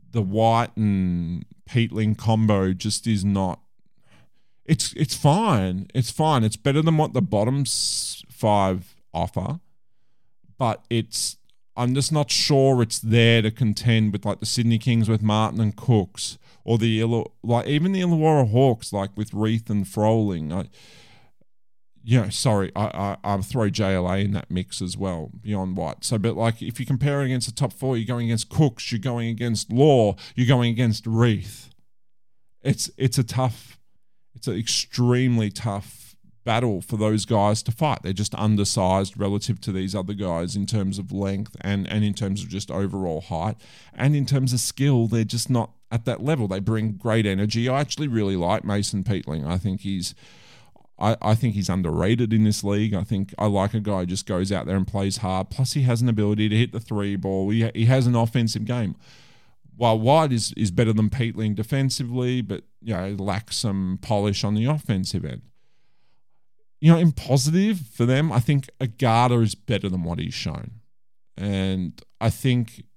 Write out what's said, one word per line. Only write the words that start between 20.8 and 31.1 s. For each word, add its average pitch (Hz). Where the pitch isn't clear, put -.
you 120
know, 98
sorry, 104
I, 104
I, 98
I'll 101
throw 107
J 95
L 90
A 92
in 101
that -
mix 90
as 92
well, 92
beyond 95
White. -
So, 117
but, 104
like, 113
if -
you 127
compare 143
it 139
against 127
the 117
top 120
four, 131
you're 113
going 120
against 117
Cooks, -
you're 117
going 117
against 113
Law, 120
you're 123
going 123
against 113
Reith. 110